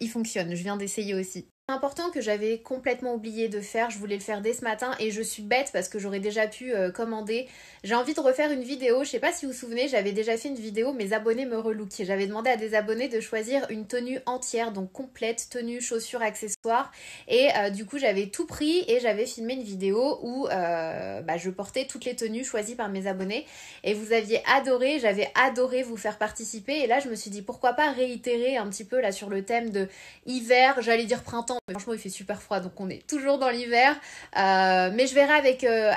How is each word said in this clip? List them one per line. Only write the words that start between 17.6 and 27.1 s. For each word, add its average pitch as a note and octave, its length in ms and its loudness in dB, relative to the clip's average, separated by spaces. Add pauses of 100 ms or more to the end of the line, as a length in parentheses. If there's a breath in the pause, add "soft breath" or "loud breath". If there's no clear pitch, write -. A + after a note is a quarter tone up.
du G3+ 160 -4
coup, C#4 140 -8
j'avais G#3 300 2
tout D#4+ 180 -4
pris D#4+ 420 2
et A#3 120 4
j'avais A3 260 2
filmé A#3 260 -6
une C4 100 -4
vidéo G3+ 600 0
où, B3+ 240 -4
euh, E3 720 -2
bah, E3 160 -2
je F3 140 -4
portais G3+ 340 -4
toutes B3+ 220 -10
les B3 100 -4
tenues A3+ 300 -4
choisies A3+ 300 -4
par A3+ 120 -2
mes F#3+ 180 -4
abonnés. G3 380 -4 (400 loud breath)
Et G3+ 80 2
vous G#3+ 220 0
aviez A3 320 2
adoré, C4 540 4
j'avais G#3 340 2
adoré B3+ 480 4
vous A#3 160 -6
faire G#3 180 -4
participer. A3 600 -4
Et C#4 80 2
là, A#3 120 4
je C#4 120 -2